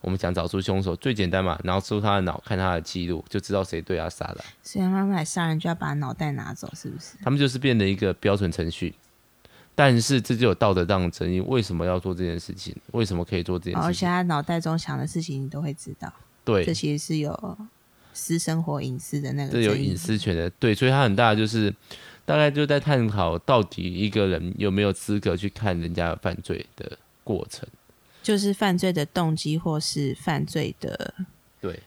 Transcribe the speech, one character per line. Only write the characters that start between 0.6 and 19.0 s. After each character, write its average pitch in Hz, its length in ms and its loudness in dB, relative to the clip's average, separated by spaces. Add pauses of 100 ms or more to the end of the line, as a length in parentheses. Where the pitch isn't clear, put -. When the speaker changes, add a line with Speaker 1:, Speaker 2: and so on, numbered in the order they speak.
Speaker 1:
凶 95 200 0
手， 90 140 -2
最 131 180 -2
简 98 160 0
单 95 140 2
嘛， 85 200 -2
然 90 120 0
后 98 40 2
搜 107 200 -2
他 104 160 4
的 98 60 4
脑， 85 240 -2
看 101 120 -2
他 92 160 0
的 85 80 -2
记 87 260 -6
录， 82 200 -4
就 101 120 -4
知 98 140 -6
道 95 100 2
谁 82 180 -6
对 87 160 -2
他 82 120 -4
杀 - 160 -10
了。 - 200 -10 (180)
Speaker 2:
所 - 180 -6
以 185 40 2
他 190 180 2
们 196 60 0
来 175 160 0
杀 170 220 -2
人 160 120 0
就 165 80 -4
要 170 80 0
把 151 200 -4
脑 139 180 -4
袋 151 180 -4
拿 127 220 -8
走， - 220 -12
是 - 140 -12
不 147 100 -12
是？ - 240 -18
Speaker 1:
他 123 60 0
们 143 100 4
就 139 80 6
是 127 120 -2
变 131 180 4
得 98 100 4
一 98 80 2
个 92 180 0
标 101 240 2
准 95 140 0
程 82 200 -2
序， - 220 -6 (800)
但 131 260 8
是 127 220 4
这 123 140 0
就 117 120 4
有 92 80 6
道 104 180 6
德 90 120 4
上 92 160 4
的 87 80 2
争 85 220 -2
议， 92 100 2
为 123 200 2
什 92 140 -4
么 82 100 0
要 90 140 2
做 92 140 -4
这 87 100 -4
件 87 160 -2
事 - 140 -12
情？ - 220 -10 (160)
为 117 120 0
什 92 120 0
么 85 100 -2
可 - 100 -4
以 87 80 0
做 90 160 -2
这 87 60 -8
件 92 80 -4
事 - 60 -2
情？ 156 40 0
Speaker 2:
而 175 100 0
且 185 120 -2
他 180 180 2
脑 156 180 0
袋 165 200 -2
中 165 160 -2
想 143 200 -4
的 131 80 -4
事 160 160 -4
情 139 220 -6
你 131 60 -8
都 147 120 -6
会 147 120 -4
知 - 260 -12
道。 - 120 -12 (320)
Speaker 1:
对。 101 200 2
Speaker 2:
这 - 100 0
其 147 220 -2
实 147 80 -6
是 160 140 -4
有 151 400 -6 (560)
私 - 240 -2
生 165 260 0
活 147 180 -2
隐 131 180 -4
私 147 200 -6